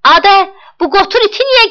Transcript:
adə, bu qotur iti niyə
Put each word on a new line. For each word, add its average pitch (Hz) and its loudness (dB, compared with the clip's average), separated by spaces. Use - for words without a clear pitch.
adə, 339 2
bu 339 -4
qotur 392 0
iti 440 -6
niyə 494 2